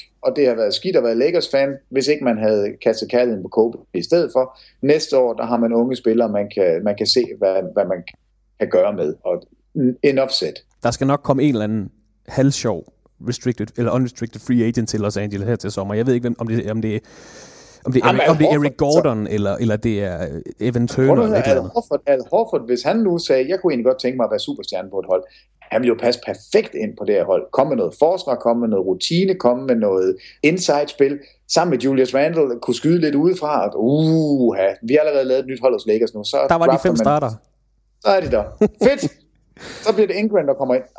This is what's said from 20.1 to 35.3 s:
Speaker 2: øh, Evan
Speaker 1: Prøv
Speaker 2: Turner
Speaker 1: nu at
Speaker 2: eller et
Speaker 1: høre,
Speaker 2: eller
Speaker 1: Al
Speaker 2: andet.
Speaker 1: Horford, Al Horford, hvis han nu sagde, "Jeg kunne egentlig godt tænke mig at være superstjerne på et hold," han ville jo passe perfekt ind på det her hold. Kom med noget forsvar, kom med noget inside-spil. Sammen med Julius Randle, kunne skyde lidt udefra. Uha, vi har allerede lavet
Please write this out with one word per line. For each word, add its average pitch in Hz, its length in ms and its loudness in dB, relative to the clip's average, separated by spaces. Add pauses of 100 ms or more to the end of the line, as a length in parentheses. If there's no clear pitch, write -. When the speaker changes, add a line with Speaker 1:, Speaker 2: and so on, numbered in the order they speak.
Speaker 2:
øh, 80 80 -8 (260)
Evan 120 200 0
Speaker 1:
Prøv 131 200 2
Speaker 2:
Turner 147 80 8
Speaker 1:
nu 226 60 4
at 226 40 4
Speaker 2:
eller 214 140 2
et - 60 0
Speaker 1:
høre, 139 40 0
Speaker 2:
eller - 20 6
Speaker 1:
Al 135 60 4
Speaker 2:
andet. - 160 -4
Speaker 1:
Horford, 226 340 -2
Al 139 120 4 (120)
Horford, 180 340 0
hvis 120 180 -2
han 170 140 0
nu 196 200 2
sagde, 135 320 2
"Jeg 185 120 -2
kunne 160 120 2
egentlig 120 120 0
godt 127 160 2
tænke 127 160 -2
mig 123 60 0
at 104 80 0
være 107 80 -2
superstjerne 98 500 -8
på 98 100 -6
et 92 100 -6
hold," 92 140 0 (380)
han - 200 -4
ville 127 120 0
jo 113 80 -2
passe 120 240 0
perfekt - 500 -4
ind 107 220 -6
på 104 80 -10
det 101 100 2
her 87 100 2
hold. 92 180 0 (100)
Kom 139 140 2
med 147 100 -2
noget 90 220 -2
forsvar, 160 360 0
kom 117 220 0
med 123 1200 0
noget 95 380 2 (280)
inside-spil. 143 760 0 (280)
Sammen 170 240 2
med 127 80 0
Julius 127 360 0
Randle, 143 460 0
kunne 123 140 -2
skyde 165 260 2
lidt 151 140 0
udefra. 147 600 0
Uha, 135 920 2 (160)
vi 117 100 -2
har 151 60 6
allerede 147 280 0
lavet 131 120 2